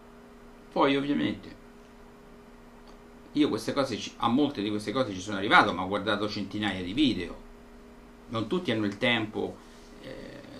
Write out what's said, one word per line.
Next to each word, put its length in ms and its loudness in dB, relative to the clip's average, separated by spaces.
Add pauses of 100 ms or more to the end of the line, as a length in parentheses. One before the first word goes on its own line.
(720)
Poi 240 4
ovviamente 680 -2 (1700)
io 120 6
queste 240 -2
cose 240 0
ci, 220 -6
a 100 2
molte 340 2
di 80 0
queste 220 -2
cose 200 0
ci 80 -6
sono 160 -6
arrivato, 360 6
ma 100 -2
ho 60 -2
guardato 400 0
centinaia 540 -4
di 100 -6
video. 440 0 (920)
Non 180 -4
tutti 240 -2
hanno 160 0
il 100 -2
tempo, 600 0 (460)
eh, 380 -14 (200)